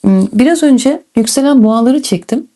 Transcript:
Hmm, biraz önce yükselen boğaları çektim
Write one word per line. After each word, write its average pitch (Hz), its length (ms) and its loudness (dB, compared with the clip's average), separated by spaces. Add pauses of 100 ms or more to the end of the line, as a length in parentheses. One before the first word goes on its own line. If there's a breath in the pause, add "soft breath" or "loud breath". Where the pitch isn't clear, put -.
Hmm, 190 320 0
biraz 311 300 0
önce 269 400 0 (120)
yükselen 262 480 0
boğaları 233 380 0
çektim - 540 -6